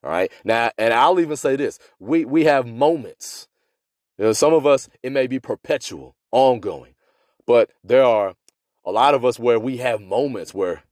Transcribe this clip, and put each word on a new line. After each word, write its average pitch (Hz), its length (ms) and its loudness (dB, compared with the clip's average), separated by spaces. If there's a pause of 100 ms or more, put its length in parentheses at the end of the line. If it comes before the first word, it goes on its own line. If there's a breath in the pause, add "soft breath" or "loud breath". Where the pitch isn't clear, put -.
All 71 80 -8
right. 92 200 -2 (120 loud breath)
Now, 113 340 0
and 113 160 0
I'll 156 260 4
even 151 160 -2
say 139 200 -2
this. 139 240 -6 (200 soft breath)
We, 156 240 -2
we 151 220 0
have 135 220 2
moments. 127 800 -4 (720)
You 101 80 -4
know, 113 60 2
some 147 220 4
of 147 120 2
us, 139 240 2 (120)
it 131 100 -8
may 135 140 0
be 127 140 -6
perpetual, 98 760 -8 (160)
ongoing. 110 640 0 (520)
But 117 260 4 (120)
there 123 200 4
are 104 320 0 (500)
a 92 60 -8
lot 131 240 2
of 123 100 -2
us 120 140 0
where 117 200 2
we 127 180 -6
have 120 220 -4
moments 104 540 -4
where 90 380 -4